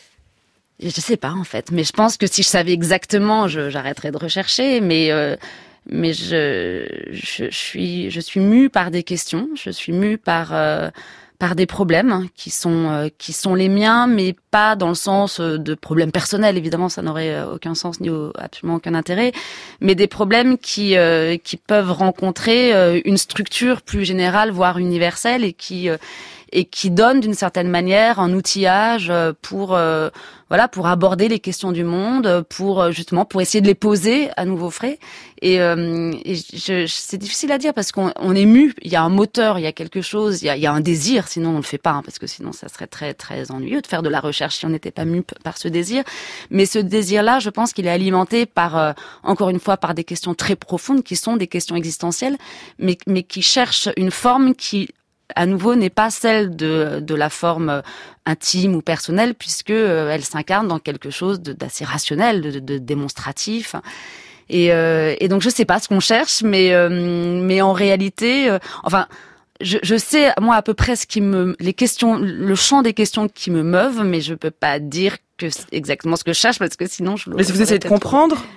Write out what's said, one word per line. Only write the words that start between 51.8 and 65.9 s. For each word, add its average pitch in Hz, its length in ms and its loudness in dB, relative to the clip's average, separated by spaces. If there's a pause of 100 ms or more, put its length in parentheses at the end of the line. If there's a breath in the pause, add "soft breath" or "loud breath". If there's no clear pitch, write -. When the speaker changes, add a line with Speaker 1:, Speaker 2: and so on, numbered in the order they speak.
Speaker 1:
mais, 180 280 -2
mais 185 160 0
qui - 180 -10
cherchent - 560 0
une 185 140 0
forme 254 440 4
qui, - 340 -4 (460)
à 175 120 2
nouveau, 196 280 2
n'est 196 160 4
pas 220 200 2
celle 214 440 0
de, 156 460 0
de 156 140 -4
la 151 160 0
forme, 165 400 -2
euh, 143 100 -2 (460 loud breath)
intime 180 500 0
ou 156 60 -2
personnelle, 190 520 0
puisque, - 360 -8
euh, 175 400 2
elle 151 140 -4
s'incarne 185 440 -2
dans 165 100 -2
quelque 143 320 -8
chose 185 300 -4
de, 151 120 -12
d'assez 139 320 -10
rationnel, 160 580 0
de, 147 80 -6
de, 139 100 -8
de 139 180 -6
démonstratif. 143 960 -6 (760 loud breath)
Et, 175 220 4
euh, 160 480 2
et 190 80 2
donc, 196 120 2
je 226 80 0
sais 240 160 2
pas 180 160 2
ce - 80 -10
qu'on 196 120 2